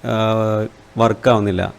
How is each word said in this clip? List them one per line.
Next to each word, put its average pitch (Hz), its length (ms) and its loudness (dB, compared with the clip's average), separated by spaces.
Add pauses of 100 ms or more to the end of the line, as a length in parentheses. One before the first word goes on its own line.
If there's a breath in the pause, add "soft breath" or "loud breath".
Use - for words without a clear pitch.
ആ, 117 80 -6 (840)
വർക്ക് 113 320 2
ആവുന്നില്ല. 101 500 0